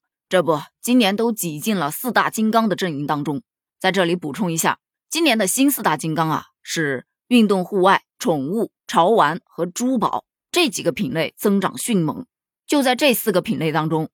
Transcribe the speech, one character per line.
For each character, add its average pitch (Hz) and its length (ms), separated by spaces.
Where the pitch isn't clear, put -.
这 185 140
不， 156 180
今 247 160
年 220 180
都 233 160
挤 165 280
进 208 180
了 151 140
四 240 200
大 151 200
金 220 180
刚 226 180
的 180 80
阵 185 160
营 143 140
当 147 180
中。 139 200
在 190 120
这 185 120
里 170 120
补 151 180
充 170 180
一 165 60
下， 165 220
今 330 120
年 240 140
的 208 80
新 269 240
四 262 140
大 165 120
金 160 200
刚 160 160
啊， - 140
是 139 420
运 233 200
动 190 180
户 190 160
外、 190 220
宠 147 300
物、 196 240
潮 170 220
玩 202 340
和 - 220
珠 247 320
宝 - 260
这 339 200
几 - 120
个 165 120
品 139 180
类 160 260
增 202 220
长 214 180
迅 208 240
猛。 151 240
就 403 160
在 254 140
这 269 180
四 214 200
个 175 80
品 - 180
类 156 140
当 156 160
中， 160 240